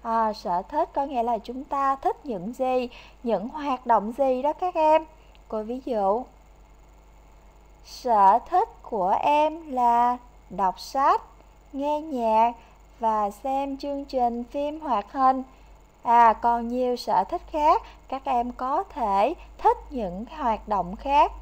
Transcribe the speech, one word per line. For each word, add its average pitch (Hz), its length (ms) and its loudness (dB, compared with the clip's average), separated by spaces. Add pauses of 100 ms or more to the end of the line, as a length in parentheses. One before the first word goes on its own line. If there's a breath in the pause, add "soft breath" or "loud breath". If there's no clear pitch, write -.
À, 226 320 0
sở 185 280 -4
thích 302 320 -2
có 277 120 0
nghĩa 254 180 -4
là 240 140 -2
chúng 254 260 -10
ta 277 320 -2
thích 359 300 -4
những 226 280 -8
gì, 254 360 -2 (340 loud breath)
những 220 260 -2
hoạt 285 360 -6
động 220 320 2
gì 262 240 0
đó 294 120 0
các 359 220 -4
em. 320 300 4 (420 soft breath)
Cô 220 160 -6
ví 247 220 -8
dụ, 214 380 0 (1600)
sở 214 560 4 (100)
thích 370 200 2 (120)
của 202 400 -2
em 311 500 0
là 240 460 2 (320)
đọc 185 300 -2
sách, 311 420 0 (520)
nghe 294 280 -4
nhạc 240 520 2 (460 loud breath)
và 214 320 0
xem 269 460 -6
chương 277 280 -8
trình 240 380 -2
phim 294 360 -6
hoạt 254 320 -4
hình. 262 320 2 (600 soft breath)
À, 233 300 6
còn 233 340 0
nhiều 247 280 -2
sở 208 280 0
thích 339 180 -4 (100)
khác, 320 300 2 (260 loud breath)
các 269 180 -8
em 247 260 0
có 269 320 -2
thể 226 500 0 (240 loud breath)
thích 466 200 4 (120)
những 214 360 -6 (120)
hoạt 233 300 -2
động 185 280 -2
khác. 285 360 2 (100)